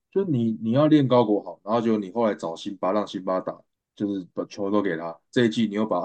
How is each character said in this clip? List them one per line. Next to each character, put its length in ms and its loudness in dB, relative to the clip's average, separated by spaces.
就 140 0
你， 360 0
你 100 -2
要 160 4
练 200 6
高 160 6
国 180 0
豪， 220 -14
然 100 -4
后 60 2
结 100 0
果 80 4
你 140 -6
后 160 0
来 80 0
找 200 -8
辛 220 -10
巴， 140 -2
让 160 -2
辛 160 -10
巴 160 -2
打， 180 -8
就 180 -4
是 200 -6
把 120 -6
球 240 -8
都 120 2
给 140 -2
他。 220 -10
这 140 4
一 40 4
季 160 0
你 80 -2
又 120 -2
把 200 -2